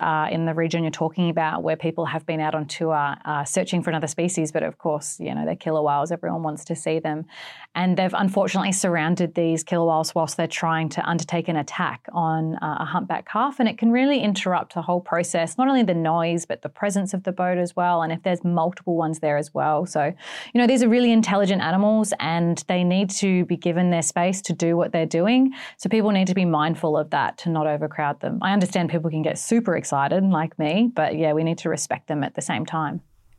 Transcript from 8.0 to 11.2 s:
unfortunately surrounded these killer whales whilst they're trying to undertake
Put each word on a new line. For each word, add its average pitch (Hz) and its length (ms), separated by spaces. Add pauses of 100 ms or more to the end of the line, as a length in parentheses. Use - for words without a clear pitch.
unfortunately 196 600
surrounded 170 640
these 165 260
killer 170 240
whales 160 260
whilst 160 240
they're 165 120
trying 160 420
to - 180
undertake 165 380